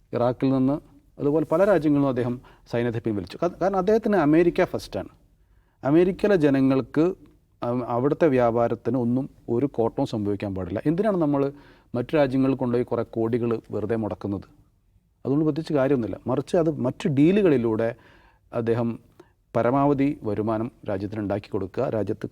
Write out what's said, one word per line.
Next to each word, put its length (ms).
ഇറാഖിൽ 400
നിന്ന്, 280
അതുപോലെ 320
പല 120
രാജ്യങ്ങളിലും 440
അദ്ദേഹം 320
സൈന്യത്തെ 280
പിൻവലിച്ചു. 440
കാ-, 200
കാരണം 160
അദ്ദേഹത്തിന് 380
അമേരിക്ക 480
ഫസ്റ്റാണ്. 440
അമേരിക്കയിലെ 520
ജനങ്ങൾക്ക് 800
അവ-, 220
അവിടുത്തെ 440
വ്യാപാരത്തിന് 680
ഒന്നും 320
ഒരു 180
കോട്ടവും 400
സംഭവിക്കാൻ 480
പാടില്ല. 320
എന്തിനാണ് 300
നമ്മൾ 360
മറ്റു 220
രാജ്യങ്ങളിൽ 380
കൊണ്ടുപോയി 300
കുറേ 180
കോടികൾ 580
വെറുതെ 260
മുടക്കുന്നത്? 520
അതുകൊണ്ട് 200
പ്രത്യേകിച്ച് 280
കാര്യമൊന്നുമില്ല. 540
മറിച്ച് 300
അത് 140
മറ്റു 280
ഡീലുകളിലൂടെ 840
അദ്ദേഹം 600
പരമാവധി 680
വരുമാനം 500
രാജ്യത്തിന് 320
ഉണ്ടാക്കി 280
കൊടുക്കുക, 400
രാജ്യത്ത് 440